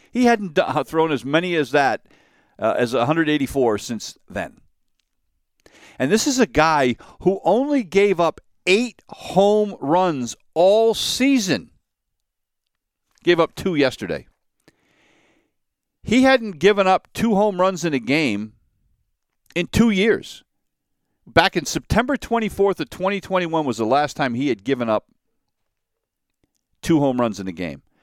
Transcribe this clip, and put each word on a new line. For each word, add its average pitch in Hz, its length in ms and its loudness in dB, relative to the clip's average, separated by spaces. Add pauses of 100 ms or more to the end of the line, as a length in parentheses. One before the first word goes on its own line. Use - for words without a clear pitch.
(120)
He 240 140 0
hadn't 208 280 0
d-, 180 80 2
uh, 139 220 -2
thrown 160 260 -2
as 120 140 -4
many 170 320 -2
as 135 160 -4
that, 139 340 0 (540)
uh, 107 180 0
as 120 160 -2
a 120 120 0
hundred 156 220 0
eighty-four 135 500 0
since - 380 -10 (120)
then. 87 320 -10 (1400)
And 131 140 0
this 220 160 0
is 262 100 -2
a 233 80 4
guy 147 480 2 (280)
who 190 200 2
only 262 400 0
gave 185 380 0
up 165 200 -2 (280)
eight 226 400 0
home 202 720 0
runs 147 540 0 (180)
all 214 400 4
season. 214 760 -2 (1500)
Gave 170 160 2
up 165 160 0
two 180 220 -4
yesterday. 101 500 -2 (1800)
He 254 220 2
hadn't 226 340 2
given 196 280 4
up 185 280 2
two 220 220 0
home 196 240 0
runs 185 240 0
in 156 100 -2
a 127 60 0
game 113 540 -2 (1000)
in 170 140 -4
two 233 220 2
years. 202 520 0 (840)
Back 170 300 2
in 160 80 -4
September 247 520 -2
twenty-fourth 202 640 -2
of 139 100 -8
twenty 190 300 -4
twenty-one 165 440 -2
was 117 140 -2
the 110 80 -2
last 143 300 0
time 131 180 -4
he 139 140 -4
had 104 160 -4
given 123 260 -2
up 107 160 -2 (1800)
two 165 180 2
home 131 200 0
runs 110 180 -2
in 95 100 -10
a 92 40 -10
game. 82 300 -10 (200)